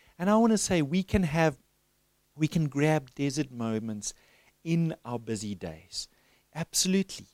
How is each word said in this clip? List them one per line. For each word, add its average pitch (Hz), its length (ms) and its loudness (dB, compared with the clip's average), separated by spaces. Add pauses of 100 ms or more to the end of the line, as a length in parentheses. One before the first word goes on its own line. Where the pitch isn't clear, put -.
(180)
and 180 120 0
I 214 60 6
wanna 226 200 6
say 180 240 2
we 156 220 0
can 190 220 0
have, 156 340 2 (800)
we 151 120 0
can 160 200 0
grab 147 460 0
desert 143 360 -2
moments 110 640 -4 (480)
in 165 320 0 (100)
our 120 140 -6
busy 107 360 -6
days. 85 540 -12 (460)
Absolutely. 190 800 -2